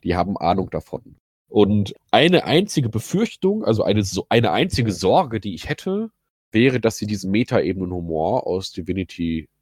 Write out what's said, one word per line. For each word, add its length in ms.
die 120
haben 220
Ahnung 320
davon. 460
Und 460
eine 340
einzige 440
Befürchtung, 760
also 200
eine 200
so-, 260
eine 220
einzige 400
Sorge, 480
die 160
ich 140
hätte, 400
wäre, 300
dass 160
sie 100
diesen 240
Meta-Ebenen-Humor 1160
aus 240
Divinity 760